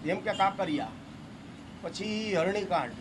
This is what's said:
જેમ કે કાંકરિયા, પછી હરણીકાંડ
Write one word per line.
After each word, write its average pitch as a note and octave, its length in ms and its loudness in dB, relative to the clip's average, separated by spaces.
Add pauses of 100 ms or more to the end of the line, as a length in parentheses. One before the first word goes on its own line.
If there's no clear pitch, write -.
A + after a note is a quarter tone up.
જેમ F3 220 0
કે A3 60 0 (100)
કાંકરિયા, D#3+ 520 2 (880)
પછી G#3+ 540 -2
હરણીકાંડ E3+ 640 4